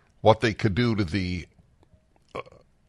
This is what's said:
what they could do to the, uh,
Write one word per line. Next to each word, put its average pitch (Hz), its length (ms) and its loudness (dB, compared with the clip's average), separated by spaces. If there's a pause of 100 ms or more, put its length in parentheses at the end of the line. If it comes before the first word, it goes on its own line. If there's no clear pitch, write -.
(200)
what 107 220 4
they 113 100 2
could 101 220 -2
do 120 200 0
to 104 100 -2
the, 90 420 -6 (880)
uh, - 60 -10 (480)